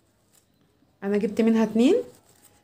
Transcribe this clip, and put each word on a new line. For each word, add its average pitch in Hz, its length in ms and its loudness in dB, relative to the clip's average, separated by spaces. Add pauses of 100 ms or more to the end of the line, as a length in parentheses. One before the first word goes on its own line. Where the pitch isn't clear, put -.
(1040)
انا 202 140 -4
جبت 208 240 -4
منها 226 240 2
اتنين. 226 300 2 (680)